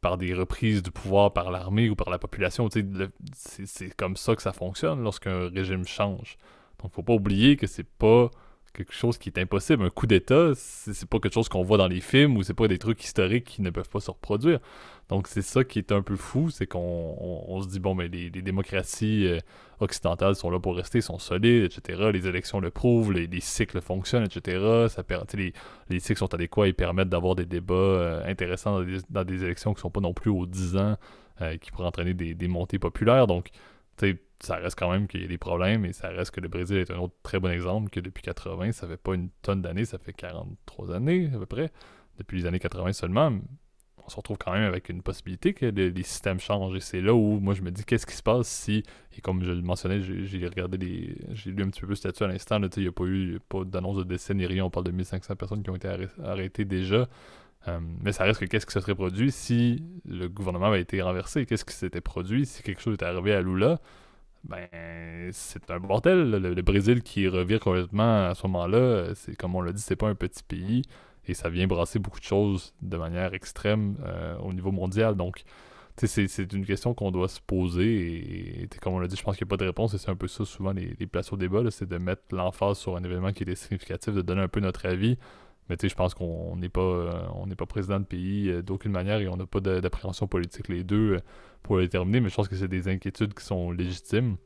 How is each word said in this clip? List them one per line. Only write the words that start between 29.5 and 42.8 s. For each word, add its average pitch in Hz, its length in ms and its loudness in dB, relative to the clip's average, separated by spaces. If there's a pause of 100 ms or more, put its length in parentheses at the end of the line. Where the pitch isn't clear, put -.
qui - 60 -18
sont 90 100 -6
pas 101 100 -2
non 90 140 0
plus - 160 0
aux 90 160 0
dix 92 300 -2
ans, 104 200 2 (440)
euh, 80 160 -4
qui - 120 -14
pourraient 90 180 -4
entraîner 87 280 -2
des, 85 180 -4
des 87 140 -4
montées 90 320 0
populaires. 113 480 6
Donc, 90 220 0 (480)
tu 104 100 2
sais, 92 160 0 (160)
ça - 160 -6
reste 90 220 -4
quand 87 140 2
même 98 160 2
qu'il 90 140 -6
y 87 40 -8
a - 20 -8
des 90 100 -4
problèmes 92 480 2
et 85 80 -4
ça - 160 -8
reste 87 220 -4
que 90 100 -8
le 87 80 -6
Brésil 90 280 0
est 90 140 0
un 87 60 -6
autre 87 160 -4 (100)
très - 160 -2
bon 92 100 0
exemple 90 400 0
que - 120 -4
depuis 90 220 -10
quatre-vingts, 90 500 -4
ça - 140 -8
fait 85 100 -8
pas - 160 -2
une 90 160 -2 (120)
tonne 98 200 0
d'années, 87 240 -2
ça 95 120 -10
fait - 140 -12
quarante-trois 87 800 -12
années 156 420 2
à 117 40 -4
peu 98 80 -6
près, 147 260 -4 (460)
depuis - 220 -6
les 87 60 0
années 87 140 0
quatre-vingts 90 320 -4